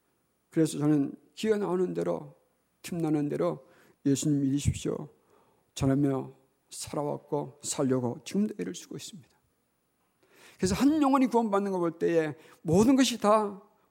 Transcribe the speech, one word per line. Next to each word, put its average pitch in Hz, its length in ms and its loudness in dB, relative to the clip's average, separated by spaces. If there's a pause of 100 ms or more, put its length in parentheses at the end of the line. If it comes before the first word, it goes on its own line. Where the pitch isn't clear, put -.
(500)
그래서 156 280 0
저는 147 360 0 (220)
기회 214 220 0
나오는 180 360 -2
대로, 165 420 -6 (480)
틈나는 156 460 -2
대로 - 380 -4 (380)
"예수님 143 360 2
믿으십시오. 143 680 -2 (680)
전하며 135 580 0 (360)
살아왔고 147 960 -8
살려고 127 600 -2
지금도 208 360 -2
애를 185 140 -6
쓰고 - 220 -16
있습니다." 147 340 -18 (1300)
그래서 185 180 0
한 294 260 4
영혼이 269 260 4
구원받는 202 440 0
거 185 80 -2
볼 170 180 -2
때에 165 380 0 (260)
모든 214 340 4
것이 240 240 2
다 208 420 2 (300)